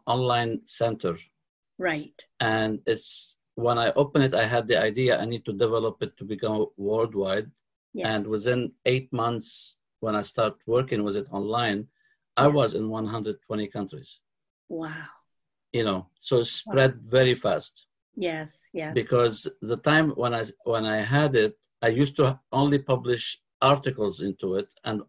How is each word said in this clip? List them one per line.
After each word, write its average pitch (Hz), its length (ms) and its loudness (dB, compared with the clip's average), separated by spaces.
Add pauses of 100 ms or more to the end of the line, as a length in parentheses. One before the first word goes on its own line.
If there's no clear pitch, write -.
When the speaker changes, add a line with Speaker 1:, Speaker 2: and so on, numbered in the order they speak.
Speaker 1:
online 120 580 0
center. 107 520 -2 (600)
Speaker 2:
Right. 156 400 -6 (220)
Speaker 1:
And 110 460 0
it's, - 520 -4 (160)
when 117 240 0
I 117 140 2
opened 143 320 4
it, 131 100 2
I 113 120 2
had 117 200 0
the 110 140 4
idea 110 400 2
I 98 60 -4
need 117 200 -6
to 113 60 -4
develop 113 500 0
it 104 140 -8
to - 80 -14
become 107 420 -2 (100)
worldwide. 104 760 -2 (440)
Speaker 2:
Yes. 190 140 -4
Speaker 1:
And 107 180 -2
within 120 460 0 (120)
eight 131 280 0
months, 117 640 -4 (240)
when 110 160 -2
I 104 60 -2
start 107 320 0 (120)
working 120 380 0
with 101 120 -2
it 101 140 -6
online, 107 560 -2 (500)
I 131 100 6
Speaker 2:
Yeah. 147 140 6
Speaker 1:
was 113 140 2
in 110 140 -4
one 110 180 -4
hundred 107 300 -4 (100)
twenty 107 220 -6
countries. 95 520 -12 (480)
Speaker 2:
Wow. 156 380 -10 (640)
Speaker 1:
You 120 120 -2
know, 95 160 -2 (180)
so - 180 0
it 120 40 4
Speaker 2:
Wow. - 200 -2 (120)
Speaker 1:
spread 131 200 6 (260)
very 127 160 6
fast. - 520 -4 (300)
Speaker 2:
Yes, 160 560 -6
yes. 156 220 -6
Speaker 1:
Because 120 540 2 (120)
the 110 160 -4 (140)
time 156 200 6 (120)
when 120 120 0
I, 113 100 -2 (200)
when 113 200 0
I 107 180 0
had 135 340 2
it, 107 200 4 (240)
I 117 80 2
used 139 280 2
to 131 240 2 (120)
only 143 260 4
publish 123 460 -2 (360)
articles 120 600 2
into 95 360 -4
it, 101 120 -4 (160)
and 107 240 -4